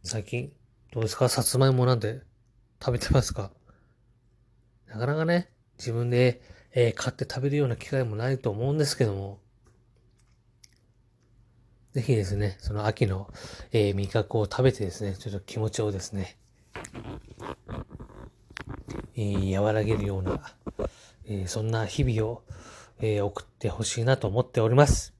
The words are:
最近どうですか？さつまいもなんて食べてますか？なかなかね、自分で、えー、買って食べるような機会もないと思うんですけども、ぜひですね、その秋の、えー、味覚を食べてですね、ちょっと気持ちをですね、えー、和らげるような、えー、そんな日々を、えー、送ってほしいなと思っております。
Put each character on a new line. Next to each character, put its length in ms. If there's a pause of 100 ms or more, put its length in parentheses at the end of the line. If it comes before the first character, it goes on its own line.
最 200
近 300 (400)
ど 80
う 20
で 60
す 80
か？ 100
さ 160
つ 140
ま 100
い 60
も 120
な 100
ん 40
て 220 (580)
食 140
べ 60
て 100
ま 120
す 120
か？ 180 (1400)
な 100
か 80
な 100
か 100
ね、 260 (260)
自 140
分 180
で、 320 (300)
え 180
ー、 40
買 180
っ 40
て 100
食 160
べ 80
る 80
よ 80
う 20
な 80
機 140
会 160
も 100
な 160
い 80
と 100
思 220
う 20
ん 40
で 80
す 120
け 80
ど 80
も、 280 (2500)
ぜ 100
ひ 140
で 80
す 140
ね、 240
そ 120
の 120
秋 220
の、 240 (420)
え 180
ー、 40
味 120
覚 320
を 60
食 180
べ 80
て 140
で 60
す 120
ね、 140
ち 100
ょ 20
っ 40
と 80
気 180
持 100
ち 120
を 100
で 80
す 140
ね、 240 (2750)
え 80
ー、 380
和 140
ら 100
げ 120
る 100
よ 140
う 40
な、 320 (720)
え 180
ー、 40
そ 140
ん 80
な 160
日 180
々 240
を、 160 (560)
え 220
ー、 40
送 180
っ 20
て 240
ほ 140
し 180
い 40
な 120
と 100
思 140
っ 80
て 120
お 60
り 60
ま 140
す。 320